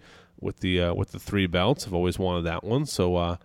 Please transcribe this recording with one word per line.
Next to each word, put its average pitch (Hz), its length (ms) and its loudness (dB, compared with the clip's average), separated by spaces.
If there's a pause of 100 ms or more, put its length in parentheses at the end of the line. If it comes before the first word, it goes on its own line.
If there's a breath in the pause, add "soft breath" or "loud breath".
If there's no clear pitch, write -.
(420 soft breath)
with - 180 -6
the, 90 220 2
uh, 87 120 2
with 98 200 -2
the 95 60 -10
three 98 280 0
belts. 92 400 0
I've 95 60 -6
always 90 260 0
wanted 90 240 0
that 82 220 -4
one, 131 200 -2
so, 90 300 0
uh, 87 300 0